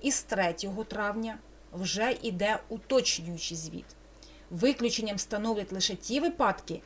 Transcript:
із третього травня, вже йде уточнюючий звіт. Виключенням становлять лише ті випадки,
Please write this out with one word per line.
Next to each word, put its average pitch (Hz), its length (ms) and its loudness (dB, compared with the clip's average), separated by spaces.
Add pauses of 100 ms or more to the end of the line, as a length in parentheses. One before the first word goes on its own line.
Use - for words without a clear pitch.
із 262 200 2
третього 196 640 0
травня, 214 540 -2 (360)
вже 202 480 0
йде 208 380 2 (100)
уточнюючий 170 880 0
звіт. 160 280 -8 (640)
Виключенням 220 680 0
становлять 208 540 -2
лише 190 240 0
ті 247 240 -2
випадки, 277 680 0